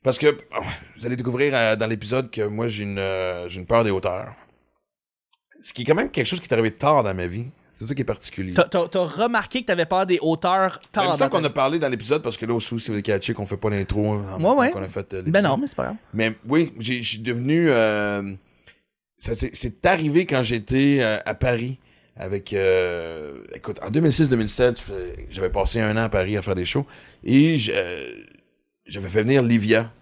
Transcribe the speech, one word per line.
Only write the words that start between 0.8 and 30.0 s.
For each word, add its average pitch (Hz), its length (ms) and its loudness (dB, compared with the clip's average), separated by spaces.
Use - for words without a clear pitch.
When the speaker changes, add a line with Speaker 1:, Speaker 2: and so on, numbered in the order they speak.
Speaker 1:
vous - 80 -14
allez 123 120 -2
découvrir, 127 380 0
euh, 113 220 4
dans 110 100 0
l'épisode 113 440 -4
que 110 120 -4
moi, 107 260 -2
j'ai 104 160 -6
une, 101 140 -4
euh, 92 500 -4
j'ai 92 120 -10
une 87 60 -12
peur 117 180 4
des 107 60 2
hauteurs. 95 420 -2
Ce - 120 -10
qui 123 100 -10
est - 20 -6
quand 143 120 4
même 262 140 0
quelque 131 160 -2
chose 139 120 -4
qui - 80 -12
est - 60 -2
arrivé 110 180 2
tard 143 320 2
dans 101 120 0
ma 90 120 -4
vie. 104 200 -8
C'est - 200 -14
ça 139 80 -6
qui 135 80 -4
est - 20 -2
particulier. 95 500 -6
Speaker 2:
T'as, 180 100 4
t'as, 170 240 -2
t'as 190 160 -2
remarqué 226 580 -2
que - 40 -10
t'avais 175 200 0
peur 185 200 0
des 180 160 2
hauteurs 180 580 0
tard - 0 -
Speaker 1:
Ben, 208 100 0
il - 40 2
me 180 60 2
Speaker 2:
dans 156 60 0
Speaker 1:
semble 262 140 4
Speaker 2:
ta 190 60 2
Speaker 1:
qu'on 156 60 2
a 147 60 2
parlé 143 300 0
dans 147 80 2
l'épisode, 127 340 0
parce 117 140 -4
que 113 100 -8
là 117 80 0
aussi, 117 240 -2
si 113 80 -6
vous 113 60 -4
avez 104 100 -2
catché 101 320 0
qu'on 101 120 -6
fait 98 100 -6
pas 107 120 -2
l'intro, 104 440 0
hein, 104 180 -2
en 98 40 -8
Speaker 2:
Ouais, - 40 -6
Speaker 1:
même 156 60 -2
temps 247 160 4
Speaker 2:
ouais. 254 100 2
Speaker 1:
qu'on 98 120 -6
a 95 60 -8
fait, - 260 -8
euh, 92 80 -6
Speaker 2:
Ben 156 100 0
Speaker 1:
l'épisode. 196 180 4
Speaker 2:
non, 139 60 2
mais 277 100 -2
c'est - 100 -8
pas - 80 -2
grave. 64 120 -6
Speaker 1:
Mais 110 200 0
oui, 156 320 2
j'ai, 120 240 -4
je 113 60 -2
suis 107 100 -4
devenu, 127 520 0
euh, 104 640 2
ça, - 160 -6
c'est, 131 220 -4
c'est - 300 -8
arrivé 165 380 4
quand 139 200 0
j'étais, 127 560 2
euh, 110 260 2
à - 80 -4
Paris 123 440 -2
avec, 98 360 -6
euh, 87 840 0
écoute, - 300 -10
en 95 60 -8
deux 131 100 2
mille 160 120 6
six 151 160 4
deux 127 80 4
mille 110 120 0
sept, 123 300 2
je - 60 -12
fais-, 90 460 -10
j'avais 92 200 -4
passé 101 300 0
un 107 160 0
an 113 80 2
à 110 40 -2
Paris 101 280 0
à 98 60 -2
faire 98 120 -2
des 92 100 -2
shows 143 220 -2
et 151 340 6
je, 110 160 -2
euh, 87 380 -4
j'avais 98 220 -10
fait 104 140 2
venir 131 200 4
Livia 113 480 4